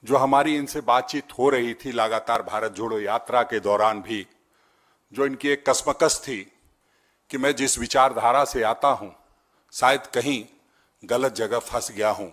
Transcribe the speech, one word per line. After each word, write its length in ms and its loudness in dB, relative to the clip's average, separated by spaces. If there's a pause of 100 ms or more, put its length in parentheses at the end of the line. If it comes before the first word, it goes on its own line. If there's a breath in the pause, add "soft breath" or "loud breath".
जो 140 2
हमारी 380 4
इनसे 260 -6
बातचीत 460 0 (100)
हो 120 4
रही 240 0
थी 180 -10
लगातार 500 0
भारत 300 -4
जोड़ो 280 -4
यात्रा 440 0
के 160 -2
दौरान 420 2
भी, 260 -10 (880)
जो 120 0
इनकी 240 -4
एक 200 0
कसमकस 580 2
थी 240 -10 (800)
कि 80 -8
मैं 180 2
जिस 240 -2
विचारधारा 640 4
से 180 -2
आता 240 0
हूं, 240 -2 (640)
शायद 340 2
कहीं 380 -2 (600)
गलत 280 0
जगह 260 -2
फंस 320 -6
गया 180 0
हूं। 240 -4